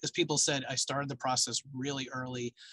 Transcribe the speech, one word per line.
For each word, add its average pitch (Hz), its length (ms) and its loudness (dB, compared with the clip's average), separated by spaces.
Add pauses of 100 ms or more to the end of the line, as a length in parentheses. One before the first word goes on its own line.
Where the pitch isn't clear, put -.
as - 80 -2
people 156 260 4
said, 139 300 2
I 127 80 -2
started 139 320 0
the 120 80 -4
process 123 440 2 (120)
really 135 400 -2
early, 127 420 -4 (180)